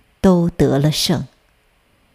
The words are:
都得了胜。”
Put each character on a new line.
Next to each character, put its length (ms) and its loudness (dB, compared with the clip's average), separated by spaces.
都 280 2
得 280 0
了 140 0
胜。” 360 -4